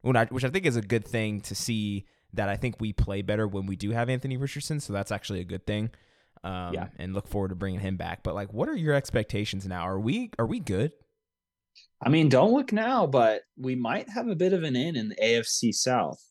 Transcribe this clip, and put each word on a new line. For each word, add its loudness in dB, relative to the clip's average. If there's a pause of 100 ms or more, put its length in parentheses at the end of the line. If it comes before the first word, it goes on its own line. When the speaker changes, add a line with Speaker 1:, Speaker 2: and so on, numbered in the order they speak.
Speaker 1:
when 2
I, 6
which -4
I 0
think -2
is 4
a 0
good -2
thing -2
to -10
see -4 (260)
that 0
I 0
think -4
we -2
play 0
better 0
when -4
we -2
do -4
have 0
Anthony -2
Richardson, -6
so -8
that's -4
actually -6
a -8
good -8
thing. -2 (520)
Um, -6
Speaker 2:
Yeah. -6 (100)
Speaker 1:
and -8
look -6
forward -2
to -6
bringing -4
him -2
back. -8
But, -4
like, -8
what -2
are -4
your 2
expectations -2
now? -4
Are -2
we, -2
are 2
we -4
good? 0 (1080)
Speaker 2:
I 4
mean, 8
don't 8
look 2
now, 2
but 4 (140)
we -2
might -2
have -4
a -2
bit 4
of 2
an 0
in 0
in -2
the -2
A 6
F 2
C 0
South. 0 (120)